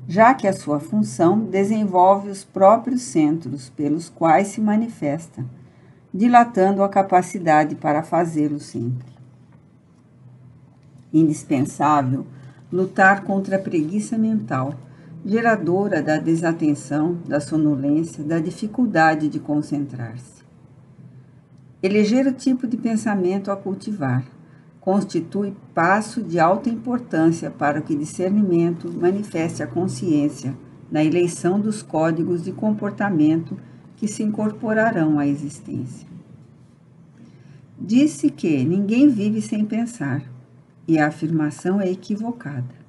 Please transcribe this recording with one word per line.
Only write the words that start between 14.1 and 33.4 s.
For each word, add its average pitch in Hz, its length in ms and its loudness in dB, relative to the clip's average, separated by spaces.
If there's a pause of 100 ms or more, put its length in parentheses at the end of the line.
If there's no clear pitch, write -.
mental, 208 560 -2 (500)
geradora 196 760 0
da 156 160 0
desatenção, 165 1120 0
da 139 120 -2
sonolência, 151 840 0
da 165 160 -2
dificuldade 160 920 0
de 147 100 -6
concentrar-se. 131 1040 -6 (1400)
Eleger 208 420 2
o 269 80 0
tipo 262 320 -2
de 233 120 -2
pensamento 196 720 -2
a 196 40 -2
cultivar 185 720 -4 (560)
constitui 190 720 -2 (220)
passo 202 480 0
de 170 160 -2
alta 180 300 2
importância 165 840 -2
para 147 300 -2
que 156 140 -4
discernimento 175 920 0
manifeste 170 720 -2
a 143 60 -6
consciência 151 920 -2 (320)
na 151 140 0
eleição 175 560 0
dos 208 240 -4
códigos 165 580 -2
de 185 120 -8
comportamento 202 1080 0 (380)